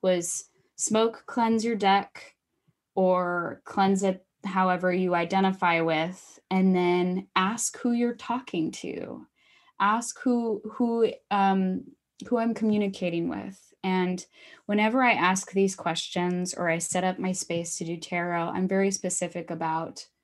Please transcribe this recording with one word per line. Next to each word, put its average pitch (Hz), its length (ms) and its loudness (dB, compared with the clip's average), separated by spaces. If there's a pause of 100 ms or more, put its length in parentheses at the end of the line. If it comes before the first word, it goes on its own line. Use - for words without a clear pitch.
was 180 480 0 (260)
smoke 226 500 0
cleanse 226 380 0
your 233 120 0
deck 196 600 0 (580)
or 180 680 0
cleanse 196 380 2
it 190 240 -2 (180)
however 185 480 2
you 180 220 0
identify 180 680 2
with, 165 560 -2 (120)
and 190 240 4
then 180 640 2
ask 196 420 -2
who 240 140 -2
you're 240 240 -2
talking 226 560 -6
to. - 540 -10 (540)
Ask 220 400 -2
who, 233 400 0 (120)
who, 233 400 0 (180)
um, 190 540 2 (440)
who 240 100 0
I'm 226 160 0
communicating 196 720 -2
with. 196 440 -10 (120)
And 185 400 0 (420)
whenever 220 360 2
I 240 100 6
ask 190 400 2
these 196 240 2
questions 180 800 -2
or 175 140 -2
I 165 100 2
set 180 260 -2
up 185 160 0
my 185 120 -2
space 170 460 -4
to 180 60 -6
do 170 120 -6
tarot, 170 520 -4
I'm 185 200 -2
very 196 220 2
specific 180 600 -6
about 165 580 -6 (160)